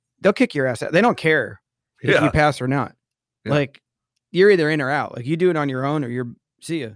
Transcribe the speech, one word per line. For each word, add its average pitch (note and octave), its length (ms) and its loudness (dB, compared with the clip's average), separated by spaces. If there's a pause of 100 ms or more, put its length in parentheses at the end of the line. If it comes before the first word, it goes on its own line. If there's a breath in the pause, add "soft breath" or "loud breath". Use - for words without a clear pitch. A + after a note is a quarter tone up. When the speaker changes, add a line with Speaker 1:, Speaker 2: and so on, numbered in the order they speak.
(200)
Speaker 1:
they'll G3 140 2
kick - 200 0
your C3+ 120 0
ass A#2+ 160 -4
out. - 100 -6
They E3 80 4
don't A3+ 160 2
care C3+ 460 -2 (400)
if B2+ 80 0
Speaker 2:
Yeah. - 140 4
Speaker 1:
you - 60 2
pass D3+ 300 2
or B2+ 80 -2
not. C3+ 260 -4 (520)
Speaker 2:
Yeah. A#2 60 -2
Speaker 1:
Like, C#3+ 280 -2 (520)
you're F#3+ 180 6
either E3 180 4
in D#3 140 0
or C3 80 -2
out. C#3 260 -4
Like, A#2+ 80 -10
you D3+ 120 -2
do F3+ 120 2
it E3+ 80 0
on D3 140 -2
your C3 160 -4
own D3 180 -2
or A#2 40 -8
you're, A#2+ 220 -6 (300)
see D#3+ 220 -8
ya. A2 140 -10